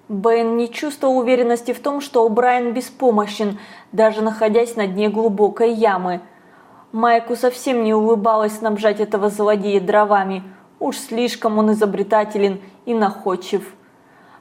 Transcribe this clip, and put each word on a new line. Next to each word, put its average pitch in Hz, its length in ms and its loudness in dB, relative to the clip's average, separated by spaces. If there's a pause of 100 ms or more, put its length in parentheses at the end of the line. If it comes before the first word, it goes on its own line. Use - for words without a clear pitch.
Бэйн 226 480 0
не 233 160 -2
чувствовал 277 460 -2
уверенности 240 560 0
в - 80 -12
том, 285 180 -4
что 240 260 2
О'Брайен 240 460 2
беспомощен, 208 880 -2 (320)
даже 220 300 2
находясь 220 560 0
на 208 100 -2
дне 202 220 -2
глубокой 208 640 2
ямы. 185 480 0 (720)
Майку 233 420 2
совсем 247 480 -2
не 214 100 2
улыбалось 214 680 2
снабжать 214 420 0
этого 208 280 0
злодея 202 520 0
дровами. 196 600 0 (360)
Уж 262 180 -6
слишком 226 600 -4
он 214 140 2
изобретателен 202 880 0 (260)
и 233 80 -4
находчив. 202 800 -4 (680)